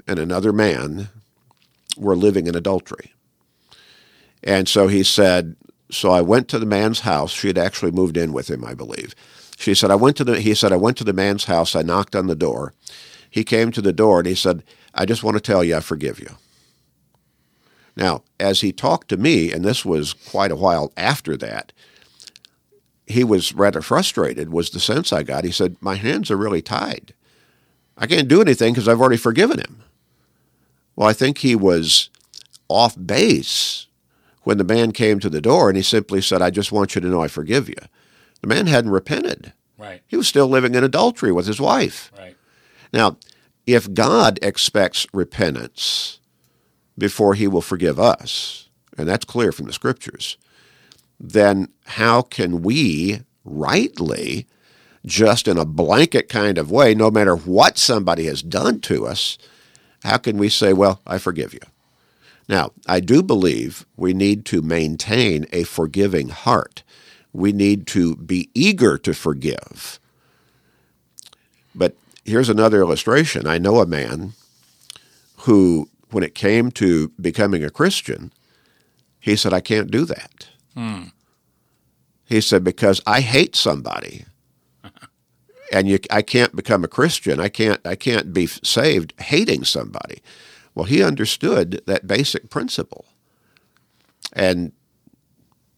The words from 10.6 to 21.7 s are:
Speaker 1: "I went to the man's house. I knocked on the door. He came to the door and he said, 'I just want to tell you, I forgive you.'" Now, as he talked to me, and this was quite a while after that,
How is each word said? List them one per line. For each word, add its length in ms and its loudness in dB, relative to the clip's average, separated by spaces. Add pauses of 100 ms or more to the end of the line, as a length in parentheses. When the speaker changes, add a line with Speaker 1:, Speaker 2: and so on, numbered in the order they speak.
Speaker 1:
"I 40 2
went 220 2
to 60 -8
the 80 -2
man's 320 0
house. 300 0
I 80 0
knocked 340 -2
on 100 -2
the 80 -2
door. 380 -4 (560)
He 160 -4
came 280 0
to 100 -6
the 100 2
door 280 4
and 60 0
he 80 -2
said, 280 -2 (320)
'I 120 -2
just 160 -2
want 140 0
to 60 -4
tell 200 2
you, 140 0
I 40 -2
forgive 400 -8
you.'" 160 -20 (1600)
Now, 260 -2 (140)
as 220 0
he 120 -2
talked 360 -2
to 80 -2
me, 340 2
and 140 -6
this 180 -2
was 300 -2
quite 380 -4
a 60 -6
while 420 0
after 400 -4
that, 340 -12 (1300)